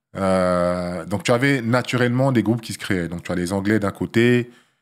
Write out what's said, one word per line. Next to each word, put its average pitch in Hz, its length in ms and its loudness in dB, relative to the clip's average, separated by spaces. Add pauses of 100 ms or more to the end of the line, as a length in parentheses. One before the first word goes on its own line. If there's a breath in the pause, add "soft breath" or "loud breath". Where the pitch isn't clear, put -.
(160)
Euh, 90 880 0
donc, 95 180 -4
tu - 80 0
avais 127 320 2
naturellement 123 720 0
des 113 100 4
groupes 113 180 0
qui - 120 -10
se 98 60 -10
créaient. 87 300 -4
Donc, 82 140 -10
tu - 80 -8
as - 60 -4
les 90 160 -2
Anglais 101 260 0
d'un 98 140 -2
côté, 120 580 2 (320 loud breath)